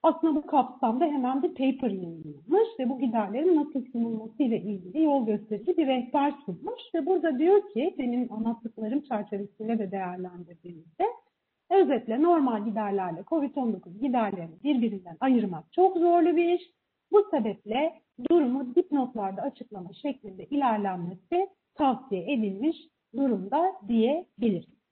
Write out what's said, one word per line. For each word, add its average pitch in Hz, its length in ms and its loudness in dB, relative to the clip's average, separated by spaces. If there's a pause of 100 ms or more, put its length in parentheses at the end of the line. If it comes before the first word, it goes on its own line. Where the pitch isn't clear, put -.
Aslında 320 320 2
bu 302 100 -4
kapsamda 254 600 0
hemen 269 380 -2
bir 359 60 0
paper 262 420 -2
yayınlamış 170 760 -2 (120)
ve 254 100 -2
bu 262 100 -4
giderlerin 240 560 0
nasıl 285 360 -2
sunulması 226 520 -4
ile 226 180 0
ilgili 190 420 -2
yol 277 220 4
gösterici 214 520 -2
bir 302 100 2
rehber 269 460 0 (120)
sunmuş. 330 360 -8 (140)
Ve 320 100 -2
burada 330 340 0
diyor 403 300 4
ki, 285 280 -2
benim 247 360 -2
anlattıklarım 220 680 -4
çerçevesinde 214 800 -6
de 190 120 -4
değerlendirdiğimizde, 180 1120 -8 (640)
özetle 269 520 2
normal 269 440 2
giderlerle 196 640 -4
covid 285 260 -2
on 240 180 -2
dokuz 180 260 -12
giderlerini 202 640 -2
birbirinden 220 560 -2
ayırmak 208 540 0
çok 370 240 4
zorlu 339 380 4
bir 339 180 4
iş. 349 80 0 (500)
Bu 403 200 8
sebeple 233 680 -2 (300)
durumu 269 460 2
dipnotlarda 233 680 -2
açıklama 208 520 -10
şeklinde 190 520 -10
ilerlenmesi 214 1040 -2 (260)
tavsiye 214 580 -2
edilmiş 220 440 -2 (380)
durumda 262 580 0 (140)
diyebiliriz. 233 920 0 (120)